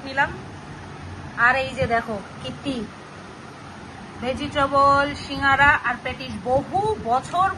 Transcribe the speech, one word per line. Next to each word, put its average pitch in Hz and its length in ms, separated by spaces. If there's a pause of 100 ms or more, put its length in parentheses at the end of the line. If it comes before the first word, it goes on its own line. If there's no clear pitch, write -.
নিলাম, 277 260 (1040)
আর 240 200
এই 262 180
যে 262 120
দেখো 226 320 (240)
কীর্তি, 254 420 (1400)
ভেজিটেবল, 277 960 (140)
সিঙ্গারা 277 400
আর 247 260 (100)
পেটিস, 254 280 (120)
বহু 311 600
বছর 262 540